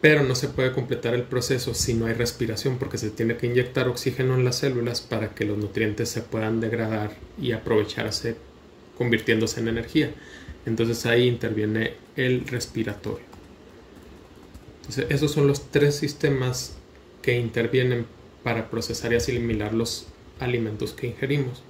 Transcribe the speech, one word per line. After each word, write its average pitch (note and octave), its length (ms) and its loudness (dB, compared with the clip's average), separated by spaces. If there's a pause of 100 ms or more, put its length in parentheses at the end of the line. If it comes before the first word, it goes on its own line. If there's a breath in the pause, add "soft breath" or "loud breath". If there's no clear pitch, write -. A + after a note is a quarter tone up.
Pero D3+ 220 8
no C3 100 2
se C3 140 -2
puede B2+ 240 2
completar B2 420 -2
el B2 100 0
proceso B2 500 0
si - 200 0
no A2+ 120 2
hay A2+ 80 0
respiración, A#2 640 -2
porque B2 200 -4
se G#2+ 120 -2
tiene A2+ 260 0
que B2 120 -4
inyectar B2 420 2
oxígeno B2+ 460 0
en B2+ 100 4
las A#2+ 140 2
células A#2+ 420 0
para A2 340 -4
que - 80 -2
los G#2 140 0
nutrientes G#2+ 500 -2
se - 140 -4
puedan A2+ 400 -2
degradar A2 500 -2 (280)
y C3 120 -2
aprovecharse A2 840 0 (600)
convirtiéndose A2+ 640 2
en A2+ 80 -2
energía. A#2 440 0 (540 loud breath)
Entonces A#2 400 0
ahí A#2+ 220 6
interviene A2 680 0 (200)
el B2+ 320 0
respiratorio. G#2+ 800 -6 (1500)
Entonces, - 300 -4
esos C#3+ 240 2
son C#3+ 140 4
los C#3 220 0
tres C#3+ 260 4
sistemas C3+ 840 -2 (440)
que B2 160 2
intervienen A#2+ 680 2 (360)
para A2+ 280 -2
procesar A#2 420 -4
y A#2 60 4
asimilar A#2 560 0
los A2+ 340 -2 (320)
alimentos A#2 540 -2
que - 140 -6
ingerimos. C3 640 -2